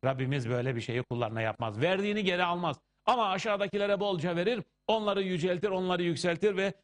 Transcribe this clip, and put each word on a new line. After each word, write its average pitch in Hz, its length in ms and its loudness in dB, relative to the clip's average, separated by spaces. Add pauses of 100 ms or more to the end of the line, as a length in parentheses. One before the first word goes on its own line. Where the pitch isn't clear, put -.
Rabbimiz 131 440 0
böyle 123 260 0
bir 113 60 -2
şeyi 120 220 -2
kullarına 113 380 -2
yapmaz. 110 400 -2
Verdiğini 202 420 0
geri 180 200 2
almaz. 175 360 -2 (260)
Ama 226 240 4
aşağıdakilere 202 720 0
bolca 180 360 -2
verir, 196 280 0 (240)
onları 208 360 2
yüceltir, 185 460 0
onları 185 340 0
yükseltir 175 540 2
ve 190 160 0 (100)